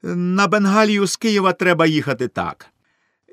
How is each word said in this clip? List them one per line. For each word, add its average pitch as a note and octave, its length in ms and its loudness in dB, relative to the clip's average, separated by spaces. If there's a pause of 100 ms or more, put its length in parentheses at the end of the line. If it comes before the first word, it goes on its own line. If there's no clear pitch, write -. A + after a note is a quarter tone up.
На F3+ 440 -2
Бенгалію G3+ 600 2
з - 100 -6
Києва G3+ 360 0
треба F3 340 0
їхати C#3+ 420 -2
так. - 460 -10 (580)